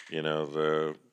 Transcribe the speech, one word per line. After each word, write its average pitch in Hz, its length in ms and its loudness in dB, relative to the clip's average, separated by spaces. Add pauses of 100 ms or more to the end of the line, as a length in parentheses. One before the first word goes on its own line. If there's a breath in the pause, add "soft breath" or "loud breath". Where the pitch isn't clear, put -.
You 80 120 -2
know, 78 240 0
the 78 500 2 (180)